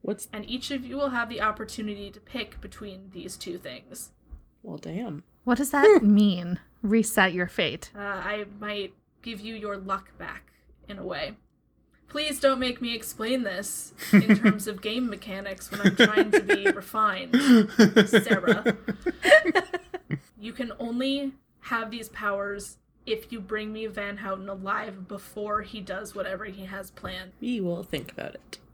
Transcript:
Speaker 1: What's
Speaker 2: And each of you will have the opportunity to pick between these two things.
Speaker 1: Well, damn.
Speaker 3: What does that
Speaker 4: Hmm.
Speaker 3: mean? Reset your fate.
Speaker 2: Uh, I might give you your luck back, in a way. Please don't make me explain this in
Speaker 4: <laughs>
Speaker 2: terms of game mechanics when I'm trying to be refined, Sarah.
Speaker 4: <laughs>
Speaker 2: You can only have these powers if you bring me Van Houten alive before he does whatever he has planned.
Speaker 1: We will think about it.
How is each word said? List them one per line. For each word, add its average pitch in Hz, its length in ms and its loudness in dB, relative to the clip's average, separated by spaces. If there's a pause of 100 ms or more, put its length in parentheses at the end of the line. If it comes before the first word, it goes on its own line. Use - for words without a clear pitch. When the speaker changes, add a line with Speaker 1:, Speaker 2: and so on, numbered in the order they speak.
Speaker 1:
What's - 300 -8
Speaker 2:
And 214 180 -12
each 254 220 -8
of 254 140 -8
you 247 100 -10
will 285 140 -2
have 240 180 -4
the 220 140 -8
opportunity 208 680 -6
to 208 120 -20
pick - 400 -12
between 196 520 -16
these 180 220 -12
two 175 220 -10
things. - 540 -16 (520)
Speaker 1:
Well, 180 140 -14
damn. 170 460 -10 (200)
Speaker 3:
What 240 140 2
does 277 140 -2
that 370 300 8
Speaker 4:
Hmm. 208 120 6
Speaker 3:
mean? 180 460 4 (240)
Reset 202 500 2
your 180 140 0
fate. 160 480 -4
Speaker 2:
Uh, 208 60 -14
I 202 440 -6 (140)
might 208 340 -8 (300)
give 226 180 -10
you 226 140 -10
your 208 200 -8
luck 190 440 -8
back, - 320 -14 (360)
in 202 120 -12
a - 40 -12
way. 160 300 -8 (760)
Please 302 300 -4
don't 269 200 4
make 247 200 -4
me 233 140 -6
explain 226 480 -4
this 202 520 -8 (200)
in 208 220 8
Speaker 4:
<laughs> - 20 -
Speaker 2:
terms 208 300 2
of 208 160 -10
game 233 260 -4
mechanics 196 600 -12
when 202 100 -8
I'm 196 140 6
trying 214 340 6
to 202 120 6
be 196 280 2
refined, 202 680 0 (720)
Sarah. 214 680 2 (720)
Speaker 4:
<laughs> - 880 -6
Speaker 2:
You 214 140 -12
can 233 260 -8
only 269 520 -2 (300)
have 226 280 -4
these 220 200 -12
powers 202 680 -6 (300)
if 220 240 -4
you 226 80 -10
bring 214 340 -6
me 220 140 -8
Van 202 300 -8
Houten 196 300 -8
alive 196 600 -8
before 208 560 -6
he 214 180 -12
does 190 320 -10
whatever 190 320 -6
he 190 200 -12
has 190 260 -12
planned. 185 400 -12 (100)
Speaker 1:
We 240 200 -2
will 175 220 -2
think 156 280 -8
about - 240 -12
it. - 240 -18 (140)